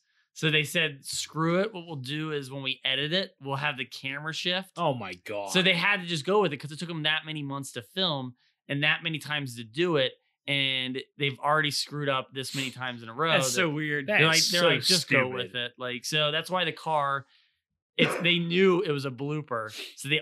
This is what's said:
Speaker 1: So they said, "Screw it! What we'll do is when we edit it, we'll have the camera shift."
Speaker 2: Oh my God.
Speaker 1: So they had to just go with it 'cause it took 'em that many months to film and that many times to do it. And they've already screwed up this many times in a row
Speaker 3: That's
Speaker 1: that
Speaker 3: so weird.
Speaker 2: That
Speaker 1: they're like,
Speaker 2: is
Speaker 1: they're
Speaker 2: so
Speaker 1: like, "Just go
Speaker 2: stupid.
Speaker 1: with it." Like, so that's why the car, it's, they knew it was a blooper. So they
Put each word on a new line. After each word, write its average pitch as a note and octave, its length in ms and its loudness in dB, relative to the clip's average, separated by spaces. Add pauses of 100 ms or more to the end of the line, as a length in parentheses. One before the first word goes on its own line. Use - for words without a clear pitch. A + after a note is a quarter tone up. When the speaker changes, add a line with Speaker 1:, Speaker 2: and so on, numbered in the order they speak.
(340)
Speaker 1:
So D#3 180 0
they D3+ 120 4
said, D3+ 420 -2
"Screw E3 560 0
it! A3 120 -2
What E3+ 140 -10
we'll E3 80 -8
do D3 380 -6
is C#3 180 -6
when C#3 120 -8
we C3 200 -4
edit C#3 300 0
it, F#3+ 280 -2
we'll C3+ 140 -4
have C#3 220 -2
the C3 80 -4
camera C#3+ 480 -8
shift." F3+ 440 -2
Speaker 2:
Oh E3 160 4
my G2 200 -6 (120)
God. G2+ 260 -4
Speaker 1:
So F#3 100 4
they F#3 140 6
had F#3+ 260 2
to F3 60 -8
just E3 180 -2
go G3+ 160 4
with F3+ 100 4
it D3 60 -4
'cause C#3+ 160 -12
it D3 60 -10
took E3+ 100 -6
'em D#3+ 140 -4
that D#3 220 0
many D#3 160 -6
months C#3 320 -6
to A#2+ 80 -8
film C#3 540 -2 (320)
and C#3+ 160 -2
that D#3+ 200 2
many D#3+ 140 -2
times C#3 380 -4
to A#2 80 -8
do D#3 340 0
it. C3 160 2 (340)
And C3+ 540 0 (160)
they've C#3 220 0
already D3 320 4
screwed C#3+ 380 -4
up C3 240 -2
this C3 200 -8
many C3+ 160 -4
times B2 320 -8
in A2+ 80 -12
a A2+ 40 -10
row D#3 180 0
Speaker 3:
That's C3+ 160 4
Speaker 1:
that B2+ 60 0
Speaker 3:
so E3+ 160 2
weird. D3 380 -2
Speaker 2:
That G#3 120 2
Speaker 1:
they're D#3 80 8
like, D#3+ 100 4
Speaker 2:
is D#3+ 140 2
Speaker 1:
they're F3 100 2
Speaker 2:
so F3 80 6
Speaker 1:
like, D3+ 120 2
"Just F3 280 2
go C3+ 100 4 (100)
Speaker 2:
stupid. B2+ 40 -6
Speaker 1:
with B2 220 -6
it." B2 220 -6
Like, B2 280 -6
so D3+ 260 0
that's D#3+ 180 -4
why F3+ 160 0
the D#3 80 -2
car, C#3+ 520 0 (680)
it's, E3 220 4
they F3 200 4
knew F3 440 6
it E3 100 0
was C#3+ 140 -2
a C3+ 60 -4
blooper. B2+ 600 -6 (240)
So - 140 -8
they D3+ 120 2